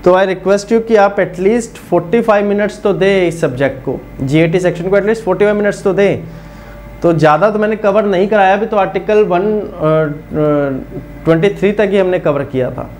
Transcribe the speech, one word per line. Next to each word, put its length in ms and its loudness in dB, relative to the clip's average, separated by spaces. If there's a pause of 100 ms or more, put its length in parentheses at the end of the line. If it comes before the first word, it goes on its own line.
तो 100 6
I 120 4
request 460 -2
you 160 2
कि 80 2
आप 200 4
at 240 -2
least 420 -2 (120)
forty 300 0
five 280 2
minutes 300 -2
तो 120 0
दें 340 2
इस 140 -4
subject 440 -2
को, 140 -6 (220)
जीएटी 380 2
section 300 -2
को 80 4
at 60 2
least 200 -2
forty 180 0
five 160 2
minutes 260 -2
तो 100 0
दें। 300 0 (760)
तो 120 4
ज़्यादा 380 4
तो 80 -2
मैंने 160 0
cover 300 0
नहीं 220 2
कराया 260 4
अभी, 120 0
तो 120 -2
article 460 0
वन, 180 0
अ, 20 -2
अ, 1800 -2
ट्वेंटी 240 2
थ्री 220 -2
तक 200 0
ही 60 2
हमने 220 0
cover 240 -2
किया 280 -4
था। 180 -10 (100)